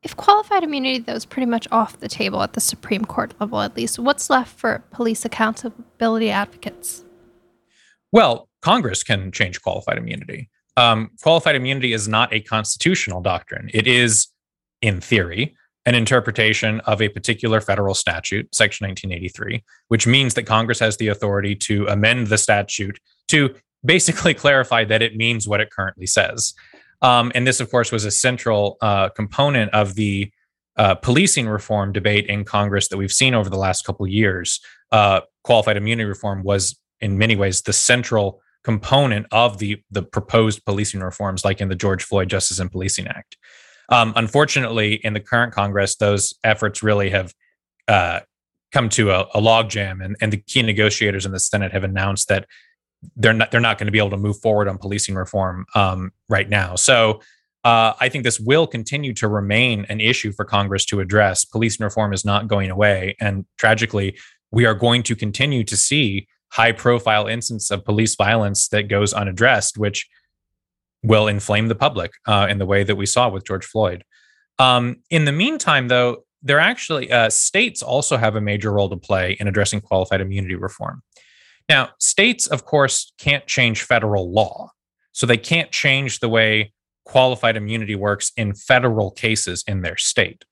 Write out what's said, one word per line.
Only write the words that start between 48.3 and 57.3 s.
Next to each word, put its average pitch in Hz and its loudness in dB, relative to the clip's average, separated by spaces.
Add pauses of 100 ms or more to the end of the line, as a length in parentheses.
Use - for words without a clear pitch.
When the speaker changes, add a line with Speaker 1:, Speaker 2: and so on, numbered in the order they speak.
Speaker 2:
come 117 2
to 107 2
a, 92 4 (120)
a 107 0
logjam, 104 2
and, 98 -8
and 107 0
the - -4
key - -2
negotiators 104 0
in 98 -6
the 92 -6
Senate 98 -2
have 98 -2
announced 98 -2
that 95 0 (680)
they're 113 4
not, 113 2
they're 120 2
not 113 0
gonna 104 -4
be 104 2
able 104 2
to 98 -4
move 101 -2
forward 104 2
on 95 -6
policing 101 -6
reform, 92 -4
um, 92 0 (160)
right 98 0
now. 101 -2
So, 110 4 (440)